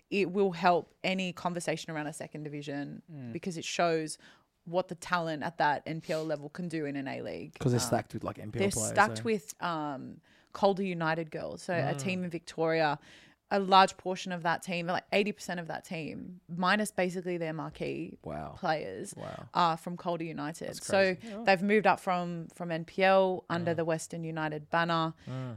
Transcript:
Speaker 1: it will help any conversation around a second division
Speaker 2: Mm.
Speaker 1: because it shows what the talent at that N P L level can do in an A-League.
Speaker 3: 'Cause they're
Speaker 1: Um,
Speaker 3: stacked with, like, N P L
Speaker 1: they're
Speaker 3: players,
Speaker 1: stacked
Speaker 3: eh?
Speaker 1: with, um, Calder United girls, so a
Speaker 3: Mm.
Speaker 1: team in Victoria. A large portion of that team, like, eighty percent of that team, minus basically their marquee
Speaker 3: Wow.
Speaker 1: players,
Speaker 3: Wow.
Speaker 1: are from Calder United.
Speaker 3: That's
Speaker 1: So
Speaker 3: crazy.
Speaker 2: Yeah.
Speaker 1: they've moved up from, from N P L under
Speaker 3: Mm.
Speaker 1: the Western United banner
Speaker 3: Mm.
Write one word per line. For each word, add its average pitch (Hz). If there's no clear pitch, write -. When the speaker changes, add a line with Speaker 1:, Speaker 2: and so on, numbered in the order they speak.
Speaker 1:
it 185
will 196
help 175
any 185
conversation 170
around 151
a 160
second 156
division 143
Speaker 2:
Mm. 127
Speaker 1:
because 175
it 165
shows 165
what 180
the 170
talent 165
at 170
that 147
N 160
P -
L 156
level 147
can 180
do 156
in 143
an 135
A-League. 123
Speaker 3:
'Cause 131
they're 120
Speaker 1:
Um, -
Speaker 3:
stacked -
with, 113
like, 98
N 104
P 113
L 101
Speaker 1:
they're 98
Speaker 3:
players, 214
Speaker 1:
stacked 220
Speaker 3:
eh? -
Speaker 1:
with, 220
um, 147
Calder 196
United 165
girls, 160
so 185
a 165
Speaker 3:
Mm. 143
Speaker 1:
team 185
in 175
Victoria. 160
A 202
large 190
portion 185
of 175
that 165
team, 175
like, -
eighty 202
percent 180
of 165
that -
team, 175
minus 185
basically 180
their 165
marquee 147
Speaker 3:
Wow. 73
Speaker 1:
players, 156
Speaker 3:
Wow. -
Speaker 1:
are 165
from 175
Calder 170
United. 151
Speaker 3:
That's -
Speaker 1:
So 196
Speaker 3:
crazy. 220
Speaker 2:
Yeah. 214
Speaker 1:
they've 190
moved 202
up 180
from, 175
from 175
N 165
P 190
L 190
under 170
Speaker 3:
Mm. 160
Speaker 1:
the 165
Western 165
United 156
banner 165
Speaker 3:
Mm. 127